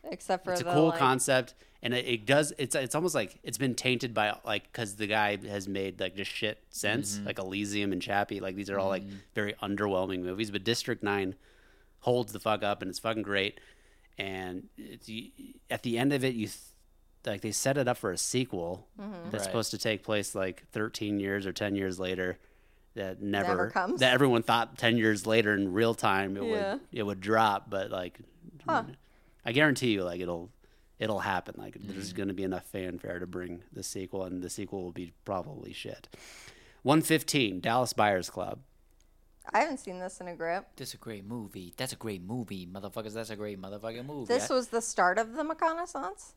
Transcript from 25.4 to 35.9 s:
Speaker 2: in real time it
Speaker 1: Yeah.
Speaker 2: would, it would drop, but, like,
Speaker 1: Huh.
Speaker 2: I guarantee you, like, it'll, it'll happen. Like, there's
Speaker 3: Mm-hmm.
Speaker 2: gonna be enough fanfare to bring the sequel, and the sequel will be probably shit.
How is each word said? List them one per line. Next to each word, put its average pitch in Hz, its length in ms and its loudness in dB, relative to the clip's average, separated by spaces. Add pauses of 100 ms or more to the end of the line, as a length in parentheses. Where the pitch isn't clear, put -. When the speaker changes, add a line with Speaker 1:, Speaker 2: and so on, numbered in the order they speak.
Speaker 2:
in 98 200 2
real 113 220 4
time 98 420 2
it 247 60 -4
Speaker 1:
Yeah. 214 300 0
Speaker 2:
would, 277 80 -6 (120)
it 113 100 -4
would 101 160 -4
drop, 110 500 4
but, 98 220 -2
like, 90 280 -6 (480)
Speaker 1:
Huh. 320 160 0 (600)
Speaker 2:
I 117 80 -2
guarantee 131 400 4
you, 98 120 2
like, 87 180 -4
it'll, 87 280 -4 (480)
it'll 107 220 -2
happen. 92 380 -2
Like, 101 220 -12
there's 98 300 -8
Speaker 3:
Mm-hmm. 90 80 -8
Speaker 2:
gonna 98 160 -2
be 98 100 -4
enough 92 220 -4
fanfare 90 540 -6
to 90 80 -6
bring 90 360 -8 (100)
the 98 100 -10
sequel, 95 400 -6
and 90 180 -4
the 87 80 -6
sequel 98 340 -8
will 87 100 -8
be 87 180 -8 (140)
probably - 480 -6
shit. - 340 -12 (760)